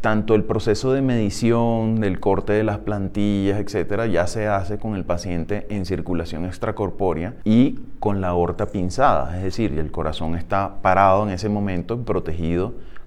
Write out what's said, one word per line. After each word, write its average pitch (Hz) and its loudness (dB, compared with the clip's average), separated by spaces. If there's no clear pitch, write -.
tanto 107 2
el 107 6
proceso 117 0
de 135 2
medición, 117 2
del 98 0
corte 101 0
de 110 2
las 104 0
plantillas, 101 0
etcétera, 104 0
ya 87 2
se 107 -2
hace 101 -2
con 107 -4
el 90 -4
paciente 87 -2
en 101 -4
circulación 85 -2
extracorpórea 92 -4
y 120 4
con 101 0
la 90 0
aorta 87 0
pinzada, 90 2
es 92 -4
decir, 95 0
el 78 -2
corazón 80 -2
está 98 -2
parado 95 6
en 104 0
ese 95 -2
momento, 101 -2
protegido 87 -2